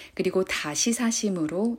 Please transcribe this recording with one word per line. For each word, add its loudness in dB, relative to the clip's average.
그리고 2
다시 0
사심으로 0